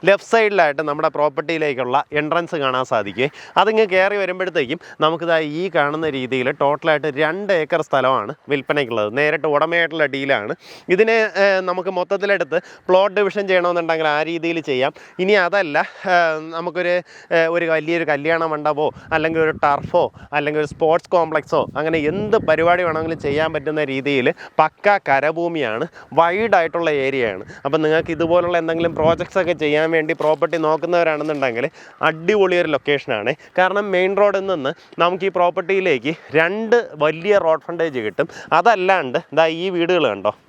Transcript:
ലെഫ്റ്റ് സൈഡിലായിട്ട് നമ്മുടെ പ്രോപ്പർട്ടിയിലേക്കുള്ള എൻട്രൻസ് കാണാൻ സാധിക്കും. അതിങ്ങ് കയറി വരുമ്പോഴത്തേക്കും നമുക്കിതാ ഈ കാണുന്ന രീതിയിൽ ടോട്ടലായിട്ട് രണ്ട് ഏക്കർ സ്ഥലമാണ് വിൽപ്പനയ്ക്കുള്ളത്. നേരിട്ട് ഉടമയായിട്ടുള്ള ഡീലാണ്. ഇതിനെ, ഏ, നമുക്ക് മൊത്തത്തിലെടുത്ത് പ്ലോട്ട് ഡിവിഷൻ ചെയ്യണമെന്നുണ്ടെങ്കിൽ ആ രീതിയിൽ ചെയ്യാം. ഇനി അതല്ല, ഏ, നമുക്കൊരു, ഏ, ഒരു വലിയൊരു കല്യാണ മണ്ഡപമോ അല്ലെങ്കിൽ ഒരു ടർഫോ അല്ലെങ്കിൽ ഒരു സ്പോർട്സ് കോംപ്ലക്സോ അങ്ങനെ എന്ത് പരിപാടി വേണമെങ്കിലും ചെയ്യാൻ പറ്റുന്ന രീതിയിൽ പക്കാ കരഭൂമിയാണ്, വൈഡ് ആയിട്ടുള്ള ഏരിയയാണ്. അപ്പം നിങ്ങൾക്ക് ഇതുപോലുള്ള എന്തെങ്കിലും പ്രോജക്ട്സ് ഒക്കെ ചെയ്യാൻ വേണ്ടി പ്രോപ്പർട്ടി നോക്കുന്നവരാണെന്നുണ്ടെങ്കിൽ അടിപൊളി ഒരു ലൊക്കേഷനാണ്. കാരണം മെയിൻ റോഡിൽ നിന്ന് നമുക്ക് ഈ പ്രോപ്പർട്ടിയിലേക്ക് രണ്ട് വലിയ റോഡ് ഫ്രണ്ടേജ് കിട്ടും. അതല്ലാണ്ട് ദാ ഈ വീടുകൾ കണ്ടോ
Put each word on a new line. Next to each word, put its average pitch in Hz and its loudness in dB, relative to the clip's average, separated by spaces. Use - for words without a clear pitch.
ലെഫ്റ്റ് 196 2
സൈഡിലായിട്ട് 180 2
നമ്മുടെ 156 0
പ്രോപ്പർട്ടിയിലേക്കുള്ള 147 -2
എൻട്രൻസ് 165 -2
കാണാൻ 131 0
സാധിക്കും. 107 -2
അതിങ്ങ് 220 2
കയറി 196 2
വരുമ്പോഴത്തേക്കും 175 -4
നമുക്കിതാ 165 0
ഈ 180 -4
കാണുന്ന 156 0
രീതിയിൽ 127 -2
ടോട്ടലായിട്ട് 147 0
രണ്ട് 190 -2
ഏക്കർ 156 -2
സ്ഥലമാണ് 127 0
വിൽപ്പനയ്ക്കുള്ളത്. 120 -2
നേരിട്ട് 151 0
ഉടമയായിട്ടുള്ള 160 0
ഡീലാണ്. 135 -2
ഇതിനെ, 220 2
ഏ, 202 4
നമുക്ക് 185 -4
മൊത്തത്തിലെടുത്ത് 180 -2
പ്ലോട്ട് 190 4
ഡിവിഷൻ 202 0
ചെയ്യണമെന്നുണ്ടെങ്കിൽ 170 0
ആ 151 0
രീതിയിൽ 170 -4
ചെയ്യാം. 127 0
ഇനി 196 2
അതല്ല, 175 0
ഏ, - 4
നമുക്കൊരു, 175 -4
ഏ, - 6
ഒരു 170 0
വലിയൊരു 160 0
കല്യാണ 156 0
മണ്ഡപമോ 151 -2
അല്ലെങ്കിൽ 160 0
ഒരു 156 0
ടർഫോ 151 0
അല്ലെങ്കിൽ 151 -2
ഒരു 147 -6
സ്പോർട്സ് 165 0
കോംപ്ലക്സോ 160 0
അങ്ങനെ 160 -2
എന്ത് 208 -2
പരിപാടി 170 2
വേണമെങ്കിലും 160 -4
ചെയ്യാൻ 151 0
പറ്റുന്ന 151 -4
രീതിയിൽ 135 0
പക്കാ 180 2
കരഭൂമിയാണ്, 147 -2
വൈഡ് 196 2
ആയിട്ടുള്ള 165 -2
ഏരിയയാണ്. 117 -2
അപ്പം 151 0
നിങ്ങൾക്ക് 156 0
ഇതുപോലുള്ള 170 0
എന്തെങ്കിലും 165 -2
പ്രോജക്ട്സ് 165 0
ഒക്കെ 170 0
ചെയ്യാൻ 151 2
വേണ്ടി 160 0
പ്രോപ്പർട്ടി 156 0
നോക്കുന്നവരാണെന്നുണ്ടെങ്കിൽ 156 0
അടിപൊളി 180 2
ഒരു 156 -2
ലൊക്കേഷനാണ്. 131 -2
കാരണം 196 2
മെയിൻ 185 2
റോഡിൽ 196 2
നിന്ന് 147 -4
നമുക്ക് 180 0
ഈ 190 -2
പ്രോപ്പർട്ടിയിലേക്ക് 175 0
രണ്ട് 214 2
വലിയ 165 0
റോഡ് 160 2
ഫ്രണ്ടേജ് 165 -4
കിട്ടും. 104 -2
അതല്ലാണ്ട് 180 2
ദാ 165 6
ഈ - -4
വീടുകൾ 170 2
കണ്ടോ 101 -2